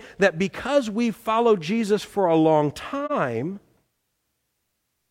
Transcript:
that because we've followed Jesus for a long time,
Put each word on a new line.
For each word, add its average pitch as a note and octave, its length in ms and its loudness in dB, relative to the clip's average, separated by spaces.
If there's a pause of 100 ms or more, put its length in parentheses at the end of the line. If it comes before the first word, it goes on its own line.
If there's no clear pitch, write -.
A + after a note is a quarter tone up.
(200)
that F3+ 180 2
because A3+ 540 -2
we've A3+ 240 -2
followed A3+ 440 2
Jesus G3+ 440 -2
for G3 240 -2
a E3 80 4
long D#3 360 4
time, G3 880 -6 (1500)